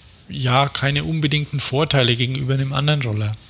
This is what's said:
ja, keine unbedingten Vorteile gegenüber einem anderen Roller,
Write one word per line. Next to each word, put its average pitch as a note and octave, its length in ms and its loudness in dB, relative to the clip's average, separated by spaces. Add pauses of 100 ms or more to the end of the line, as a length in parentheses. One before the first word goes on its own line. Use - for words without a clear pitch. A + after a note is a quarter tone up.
(280)
ja, C3 420 2
keine C#3+ 340 -2
unbedingten D3+ 560 -2
Vorteile C3 560 2
gegenüber C3 380 -2
einem C3+ 200 -2
anderen C#3+ 280 0
Roller, G#2+ 360 -2 (120)